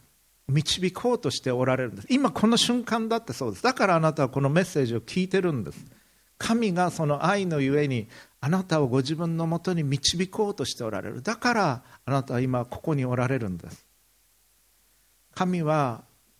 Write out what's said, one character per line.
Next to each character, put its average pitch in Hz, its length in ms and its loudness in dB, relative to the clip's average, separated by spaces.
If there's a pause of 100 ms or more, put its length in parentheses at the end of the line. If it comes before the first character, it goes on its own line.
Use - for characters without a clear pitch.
(480)
導 180 440 0
こ 240 220 0
う 226 40 -2
と 139 120 -2
し - 100 -4
て 131 120 -2
お 123 120 2
ら 127 120 2
れ 127 80 0
る 110 80 -6
ん 101 40 -12
で 98 60 -12
す。 - 60 -16
今 262 220 2
こ - 160 2
の 233 100 6
瞬 240 280 2
間 226 240 -2
だ 226 80 0
っ 226 80 -4
て - 80 -10
そ 127 160 -4
う - 20 -2
で 95 80 -8
す。 - 40 -18
だ 254 120 2
か 214 140 2
ら 175 80 6
あ 160 40 4
な 160 140 2
た 156 80 0
は 131 60 2
こ 139 120 -2
の 139 80 2
メ 165 140 4
ッ - 20 2
セ 147 200 0
ー - 20 0
ジ 117 80 -2
を 110 60 -2
聞 - 220 -4
い 185 60 -2
て 190 120 2
る 180 120 0
ん 117 120 -4
で 73 80 -10
す。 - 120 -18 (540)
神 226 340 2
が 175 180 2
そ 165 140 -2
の 147 220 0
愛 202 180 2
の 160 160 0
ゆ 135 180 2
え 147 80 2
に 120 220 -2 (320)
あ 127 80 -2
な 185 160 2
た 185 160 2
を 139 80 2
ご 123 100 2
自 139 160 0
分 165 220 -4
の 165 100 -2
も 165 120 0
と 185 160 -2
に 170 80 0
導 147 460 0
こ 208 200 -2
う 202 60 -6
と 135 100 -4
し - 100 -8
て - 80 -8
お 113 80 -4
ら 98 120 -6
れ 101 80 -8
る。 110 100 -8
だ 220 160 -4
か 247 160 0
ら 190 300 2 (240)
あ 127 40 -4
な 135 120 2
た 131 100 -6
は 120 80 0
今 127 240 0
こ - 160 -12
こ 160 140 -2
に 139 100 0
お 123 120 0
ら 127 120 0
れ 135 100 0
る 110 120 -4
ん 87 80 -4
で 82 120 -14
す。 - 140 -20 (1500)
神 180 260 0
は 147 440 0 (360)